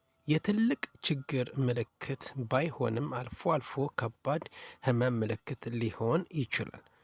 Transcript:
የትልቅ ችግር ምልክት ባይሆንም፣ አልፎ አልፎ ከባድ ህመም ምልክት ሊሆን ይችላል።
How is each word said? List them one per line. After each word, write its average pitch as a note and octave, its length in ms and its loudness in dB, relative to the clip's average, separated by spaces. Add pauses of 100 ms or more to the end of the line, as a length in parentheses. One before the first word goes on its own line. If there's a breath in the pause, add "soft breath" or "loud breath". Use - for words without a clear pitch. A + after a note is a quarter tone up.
(280)
የትልቅ G#3 540 4 (200)
ችግር C3+ 440 0 (120)
ምልክት B2 640 0 (220)
ባይሆንም፣ B2+ 680 2
አልፎ - 280 -8 (100)
አልፎ D3+ 220 0 (220)
ከባድ C3 500 -2 (380 loud breath)
ህመም B2 340 4
ምልክት G#2+ 460 -4 (120)
ሊሆን A#2 460 0 (140)
ይችላል። - 500 -4 (200 soft breath)